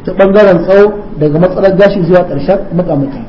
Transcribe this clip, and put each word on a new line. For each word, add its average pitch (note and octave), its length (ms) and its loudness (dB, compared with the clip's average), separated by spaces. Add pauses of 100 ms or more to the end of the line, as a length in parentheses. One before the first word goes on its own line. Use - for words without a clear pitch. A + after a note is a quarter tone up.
Ta - 80 -6
bangaren G3 500 2
tsawo G3+ 300 2 (260)
daga D3+ 200 0
matsalar F#3 380 0
gashi F#3+ 280 2
zuwa F3 180 2
ƙarshen D#3 360 -2 (180)
makamaki. C#3+ 420 -4 (100)